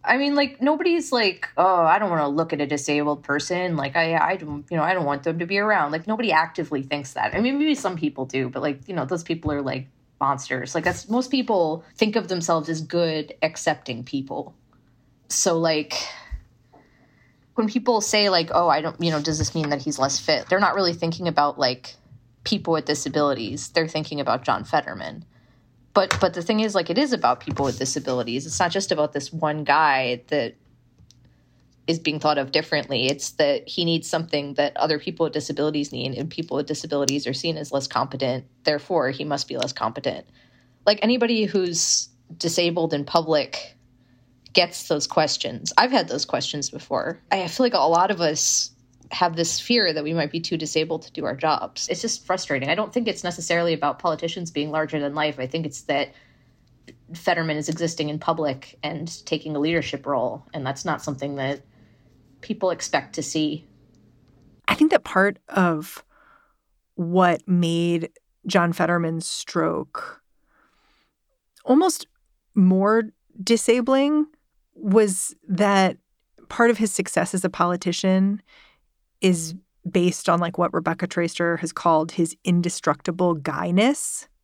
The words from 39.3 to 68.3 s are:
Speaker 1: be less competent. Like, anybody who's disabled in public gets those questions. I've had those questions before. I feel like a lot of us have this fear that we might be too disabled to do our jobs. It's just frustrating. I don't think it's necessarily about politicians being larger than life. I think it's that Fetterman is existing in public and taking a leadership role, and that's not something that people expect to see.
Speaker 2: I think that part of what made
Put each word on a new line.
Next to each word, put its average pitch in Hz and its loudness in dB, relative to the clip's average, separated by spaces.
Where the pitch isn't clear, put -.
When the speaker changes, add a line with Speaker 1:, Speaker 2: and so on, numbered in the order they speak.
Speaker 1:
be - -8
less 123 -4
competent. 113 -6
Like, 208 4
anybody 226 2
who's 175 0
disabled 170 0
in 143 -2
public 156 0
gets 170 0
those 151 -2
questions. - -2
I've 247 4
had 202 2
those 131 -4
questions 135 -4
before. - -6
I 190 0
feel 254 0
like 233 2
a 180 2
lot 170 4
of 170 -2
us - 0
have 170 0
this 165 -2
fear 214 2
that 156 -4
we 160 -2
might 151 0
be 170 -4
too 165 -4
disabled 160 -2
to - -20
do 151 -6
our 151 -2
jobs. - -2
It's 180 -4
just - -6
frustrating. 147 -2
I 170 2
don't 208 -4
think 233 0
it's - -6
necessarily 170 0
about 147 -2
politicians 165 -4
being 147 -4
larger 156 -2
than 143 -4
life. 151 -2
I 131 -4
think 165 -4
it's 143 -10
that 139 -2
Fetterman 165 0
is 151 -4
existing 165 -2
in 151 -6
public 151 -4
and 151 -8
taking 156 -4
a 143 -2
leadership 151 -2
role, 123 -2
and 143 -8
that's 131 -6
not 160 -2
something 139 -6
that 139 -4
people 202 -2
expect - -2
to 156 -6
see. 156 -2
Speaker 2:
I - 0
think 311 4
that - 2
part 196 0
of 170 -2
what 175 2
made 170 2